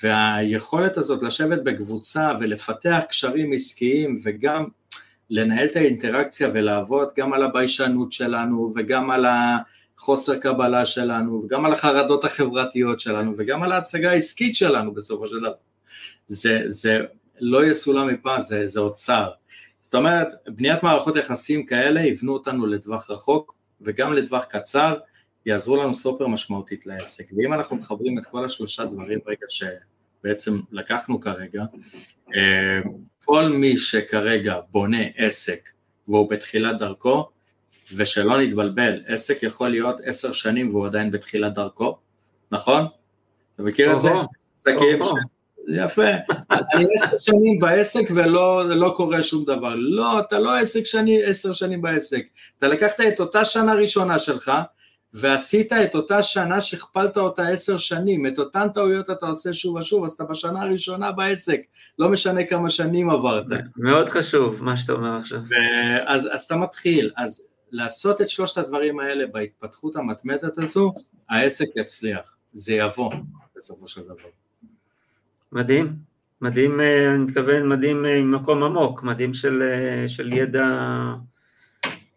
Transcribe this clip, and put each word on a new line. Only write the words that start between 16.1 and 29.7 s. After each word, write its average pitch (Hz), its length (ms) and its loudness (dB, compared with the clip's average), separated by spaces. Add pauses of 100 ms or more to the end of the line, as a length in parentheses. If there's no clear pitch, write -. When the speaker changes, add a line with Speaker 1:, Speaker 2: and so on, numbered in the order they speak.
Speaker 1:
זה, 110 400 0
זה 110 320 0 (420)
לא 127 260 4
יסולא 139 400 2
מפז, 131 420 -2
זה, 104 180 -2
זה 101 140 -4
אוצר. 104 500 -2 (560)
זאת - 80 -4
אומרת, 160 340 2 (200)
בניית 135 340 0
מערכות 156 340 2
יחסים 143 500 -2
כאלה 151 360 2
יבנו 131 300 0
אותנו 131 340 -2
לטווח 104 440 -6
רחוק, 143 440 -2 (260)
וגם 131 320 -2
לטווח 123 320 0
קצר, 151 520 0 (500)
יעזרו 107 300 0
לנו 139 180 0
סופר 131 320 -2
משמעותית 101 600 -6
לעסק. 92 380 -12 (120)
ואם 127 160 0
אנחנו 147 240 -4
מחברים 117 420 -4
את 113 80 -12
כל 123 180 -8
השלושה 113 400 -8
דברים 98 420 -6
רגע 104 220 -8
שבעצם 101 1120 -6 (120)